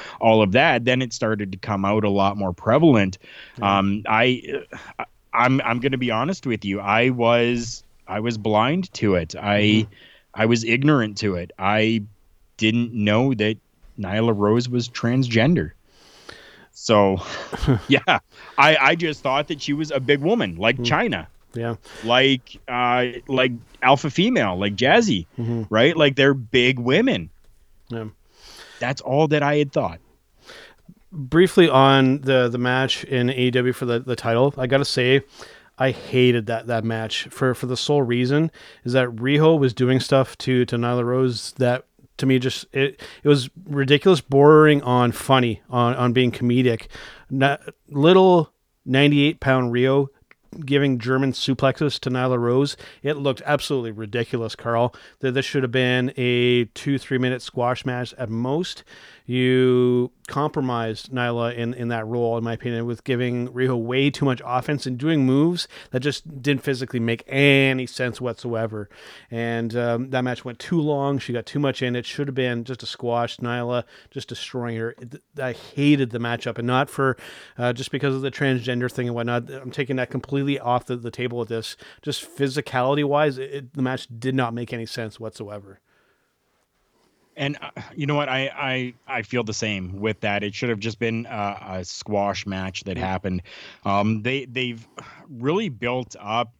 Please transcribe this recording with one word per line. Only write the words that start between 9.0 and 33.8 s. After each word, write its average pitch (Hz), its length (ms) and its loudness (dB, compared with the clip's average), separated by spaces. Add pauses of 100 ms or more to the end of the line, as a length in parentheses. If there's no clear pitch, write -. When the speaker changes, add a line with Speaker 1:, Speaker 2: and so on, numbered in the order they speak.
Speaker 1:
it. 82 200 -4
I, 104 240 0 (240)
Speaker 2:
Mm-hmm. 110 80 -14 (460)
Speaker 1:
I 110 60 2
was 113 200 2
ignorant 120 560 2
to 101 160 -2
it. 87 220 -8
I 110 440 2 (560)
didn't 117 340 0
know 113 400 2
that 107 240 -2 (420)
Nyla 107 380 0
Rose 110 320 2
was 120 180 -2
transgender. 120 840 0 (1040)
So, 98 500 2 (340)
Speaker 2:
<laughs> - 320 0
Speaker 1:
yeah, 139 300 2 (400)
I, 151 180 6
I 139 200 4
just 165 260 -4
thought 143 260 -2
that 151 140 -8
she 143 100 -2
was 147 180 -2
a 139 80 -2
big 135 220 2
woman, 147 360 0
like 110 200 0
Speaker 2:
Hmm. 123 60 -6
Speaker 1:
Chyna, 127 440 0 (280)
Speaker 2:
Yeah. 117 220 -6 (280)
Speaker 1:
like, 127 640 2
uh, 123 440 0 (160)
like 131 240 0 (280)
alpha 139 300 4
female, 160 480 2
like 101 180 -2
Jazzy, 139 480 4 (140)
Speaker 2:
Mm-hmm. 117 320 -4
Speaker 1:
right? 131 260 4
Like, 143 200 2
they're 139 180 6
big 123 440 0
women. 127 520 0 (580)
Speaker 2:
Yeah. 113 200 -10 (720)
Speaker 1:
That's 127 220 -4
all 143 280 2
that 147 140 2
I 147 140 2
had 147 160 0
thought. 101 280 -2 (1080)
Speaker 2:
Briefly 165 560 4
on 135 540 6
the, 127 300 2
the 123 80 -2
match 127 460 0
in 127 260 0
A - 20 0
E 127 200 0
W 123 200 2
for 127 140 -6